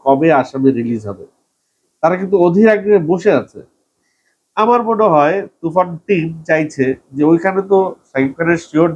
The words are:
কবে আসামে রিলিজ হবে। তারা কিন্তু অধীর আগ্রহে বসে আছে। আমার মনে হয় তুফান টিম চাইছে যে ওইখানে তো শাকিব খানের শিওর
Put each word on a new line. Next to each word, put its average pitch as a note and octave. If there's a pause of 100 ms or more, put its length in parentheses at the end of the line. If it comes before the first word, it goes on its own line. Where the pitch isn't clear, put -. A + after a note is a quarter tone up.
কবে C#3
আসামে C3+
রিলিজ A#2
হবে। G2+ (760)
তারা E3+
কিন্তু F#3+
অধীর F3+
আগ্রহে G#3
বসে F3
আছে। A2 (960)
আমার A#3
মনে A3
হয় E3 (140)
তুফান E3+ (180)
টিম E3
চাইছে D3+ (180)
যে C#3+
ওইখানে F#3
তো G3 (260)
শাকিব C3+
খানের E3+
শিওর E3